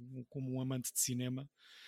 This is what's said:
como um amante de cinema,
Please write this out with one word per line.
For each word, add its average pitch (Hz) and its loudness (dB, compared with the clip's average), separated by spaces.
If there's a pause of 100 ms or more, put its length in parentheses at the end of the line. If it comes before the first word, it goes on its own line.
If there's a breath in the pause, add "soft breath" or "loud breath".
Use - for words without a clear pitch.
(280)
como 131 -2
um 131 4
amante 131 2
de - 2
cinema, 127 2 (400 soft breath)